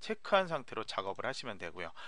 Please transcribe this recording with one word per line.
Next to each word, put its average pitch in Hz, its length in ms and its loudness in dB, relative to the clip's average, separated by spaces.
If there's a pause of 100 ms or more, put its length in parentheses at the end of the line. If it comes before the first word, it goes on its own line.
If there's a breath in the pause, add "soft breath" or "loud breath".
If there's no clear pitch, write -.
체크한 196 480 4
상태로 120 360 -2
작업을 95 400 -2
하시면 117 340 -2
되고요. 85 340 -4 (160 loud breath)